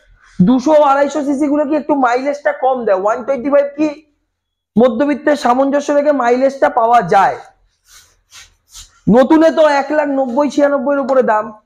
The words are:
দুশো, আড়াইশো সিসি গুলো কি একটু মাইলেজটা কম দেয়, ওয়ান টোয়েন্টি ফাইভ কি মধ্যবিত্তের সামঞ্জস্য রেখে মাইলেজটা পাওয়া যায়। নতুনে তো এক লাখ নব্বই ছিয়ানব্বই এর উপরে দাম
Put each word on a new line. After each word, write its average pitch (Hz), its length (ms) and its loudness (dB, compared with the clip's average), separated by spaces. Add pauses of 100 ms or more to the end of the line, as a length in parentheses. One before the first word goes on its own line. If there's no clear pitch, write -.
(420)
দুশো, 254 320 2
আড়াইশো 285 500 2
সিসি 285 240 -2
গুলো 294 180 0
কি 285 100 -2
একটু 294 200 -2
মাইলেজটা 269 560 -2
কম 254 340 -2
দেয়, 196 180 0
ওয়ান 226 200 -2
টোয়েন্টি 269 260 -4
ফাইভ 285 180 2 (100)
কি 302 120 -2 (960)
মধ্যবিত্তের 285 520 0
সামঞ্জস্য 277 560 -2
রেখে 285 200 0
মাইলেজটা 262 580 0
পাওয়া 233 320 2
যায়। 175 360 0 (1700)
নতুনে 311 420 4
তো 311 160 2
এক 277 240 -2
লাখ 302 160 -2
নব্বই 269 420 -2
ছিয়ানব্বই 285 440 -2
এর 277 60 -2
উপরে 262 240 0
দাম 220 300 -2 (120)